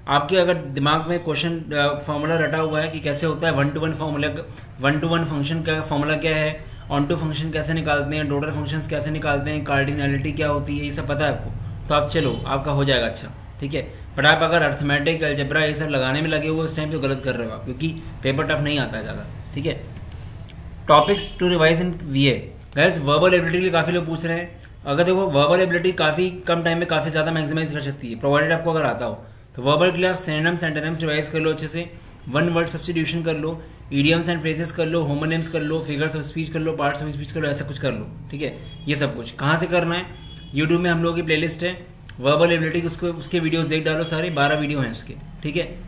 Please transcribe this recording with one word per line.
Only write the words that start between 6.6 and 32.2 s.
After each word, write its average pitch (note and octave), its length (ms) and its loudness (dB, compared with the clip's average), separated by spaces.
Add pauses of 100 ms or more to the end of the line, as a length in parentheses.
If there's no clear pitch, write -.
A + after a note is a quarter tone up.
on C#3+ 180 2
to E3+ 100 0
function D#3 320 -4
कैसे D3+ 220 -2
निकालते D3 420 0
हैं, D3+ 120 0
total C#3+ 220 0
functions D3 380 -4
कैसे D3 220 -2
निकालते D3 400 0
हैं, D3+ 140 -2
cardinality C#3 680 0
क्या D3+ 160 0
होती D3 300 -2
है, D3 60 -4
ये D3 60 -4
सब D3+ 180 -4
पता D3 180 0
है C#3 60 2
आपको, - 180 -6 (380)
तो D3+ 60 2
आप D3 160 2
चलो, C#3+ 240 2 (120)
आपका C3+ 260 -2
हो C#3 120 4
जाएगा B2 220 4
अच्छा, - 240 -6 (300)
ठीक C#3+ 140 -6
है। C3+ 120 -4 (300)
But C#3 80 2
आप D#3 180 8
अगर E3 200 4
arithmetic, D3 600 2
algebra C#3+ 360 0
ये D3+ 140 2
सब D3+ 140 -2
लगाने C3+ 340 2
में D#3+ 60 0
लगे D#3 200 0
हुए D#3+ 160 0
उस D#3 120 -4
time D3+ 160 -2
पे D#3+ 60 -2
गलत C3+ 260 0
कर B2+ 100 0
रहे A#2 140 -4
हो A2 60 -8
आप, G2+ 100 -10
क्योंकि C#3 240 -4 (340)
paper C3+ 240 0
टफ D3+ 140 0
नहीं D3 180 0
आता A#2 180 -2
है A2 60 -6
ज़्यादा, G#2 220 -8 (300)
ठीक C#3 120 -4
है। C#3 140 -4 (1120)
Topics D#3 400 6 (100)
to F3+ 140 4
revise E3 320 6
in E3+ 80 -2 (200)
V C#3 180 6
A। A2 40 2 (400)
Guys, E3 220 4
verbal D3+ 360 4
एबिलिटी E3+ 220 2
के F3+ 60 2
लिए F#3 100 2
काफ़ी E3 200 2
लोग F3 140 0
पूछ E3 180 -4
रहे E3 120 -2
हैं। F3 260 -8 (240)
अगर D3 180 4
देखो, F#3 220 4
verbal D3+ 340 6
ability F3 320 2
काफ़ी E3+ 360 2 (180)
कम E3+ 160 2
time E3+ 160 2
में F3 80 0
काफ़ी D#3 240 0
ज़्यादा D#3 220 0
maximize D#3+ 400 -2
कर D3+ 80 -4
सकती C#3 300 -6
है, A2+ 100 -8
Provided D3 320 4
आपको E3 180 0
अगर D#3+ 160 2
आता A#2+ 180 0
हो। G#2+ 100 -2 (420)
तो B2 60 -10
verbal D3+ 280 6
के E3+ 80 -2
लिए F#3 100 4
आप F3+ 80 0
synonyms, E3 480 0
antonyms D#3 360 -2
revise D3+ 280 0
कर D#3+ 120 -2
लो D#3 100 2
अच्छे D3+ 180 -4
से, E3+ 160 -6 (440)